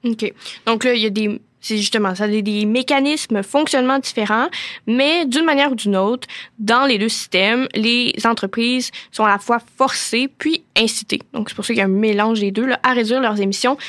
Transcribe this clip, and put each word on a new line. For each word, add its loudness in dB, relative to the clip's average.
Ok. -2
Donc 0
là, 2
il 0
y 0
a 2
des, -2
c'est -4
justement 0
ça, -2
des, 0
des 0
mécanismes, 0
fonctionnements 2
différents, -2
mais 2
d'une 0
manière 4
ou 0
d'une 0
autre, 0
dans 2
les 4
deux 0
systèmes, 0
les 0
entreprises 0
sont -2
à 4
la 4
fois 0
forcées 0
puis -2
incitées. -2
Donc -6
c'est -14
pour -8
ça -4
qu'il 0
y 2
a 2
un 2
mélange 2
des 0
deux -2
là, -2
à 2
réduire 0
leurs 0
émissions 0